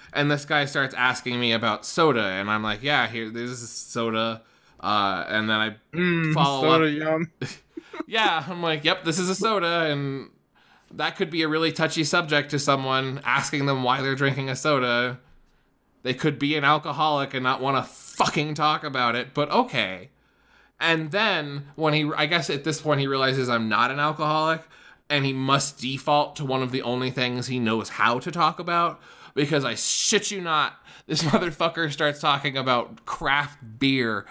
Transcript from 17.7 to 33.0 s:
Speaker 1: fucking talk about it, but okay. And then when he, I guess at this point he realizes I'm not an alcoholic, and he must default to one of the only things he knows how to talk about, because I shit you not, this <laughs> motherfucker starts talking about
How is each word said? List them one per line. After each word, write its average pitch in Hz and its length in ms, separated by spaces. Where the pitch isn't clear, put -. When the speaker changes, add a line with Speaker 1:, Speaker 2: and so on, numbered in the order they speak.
Speaker 1:
fucking - 720
talk 151 300
about 123 320
it, 120 180
but 147 160
okay. 98 600
And 160 320
then 156 640
when 156 180
he, 151 220
I 151 100
guess 165 240
at 143 160
this 156 160
point 151 180
he 139 80
realizes 131 420
I'm 113 200
not 117 220
an 143 80
alcoholic, 156 640
and 143 160
he 135 80
must 135 460
default 139 580
to 151 80
one 131 160
of 123 100
the 131 100
only 123 300
things 123 360
he 127 120
knows 110 300
how 117 300
to 135 120
talk 165 280
about, 170 400
because 147 320
I 113 100
shit - 560
you 196 100
not, 151 320
this 156 160
<laughs> - 0
motherfucker 165 680
starts 147 280
talking 143 380
about 123 480